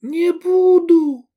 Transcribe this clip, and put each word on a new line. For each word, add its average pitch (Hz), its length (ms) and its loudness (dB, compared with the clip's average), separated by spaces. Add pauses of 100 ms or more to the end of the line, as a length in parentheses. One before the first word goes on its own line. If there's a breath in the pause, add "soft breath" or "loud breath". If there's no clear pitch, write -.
Не 330 300 -4
буду! 339 920 0 (120)